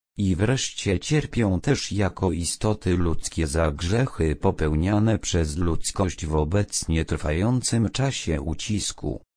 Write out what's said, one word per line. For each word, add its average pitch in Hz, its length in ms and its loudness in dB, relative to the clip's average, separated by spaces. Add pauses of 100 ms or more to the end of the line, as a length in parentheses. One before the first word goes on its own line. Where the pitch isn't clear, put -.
(180)
I 95 180 2
wreszcie 101 640 0
cierpią 117 640 0
też - 320 0
jako 98 400 0
istoty 90 640 0
ludzkie 82 500 0
za 78 260 0
grzechy 85 640 0
popełniane 95 800 2
przez 78 380 0
ludzkość 87 720 0
w 78 80 -2
obecnie 80 720 0
trwającym 101 840 0
czasie 127 500 -2
ucisku. - 840 -4 (140)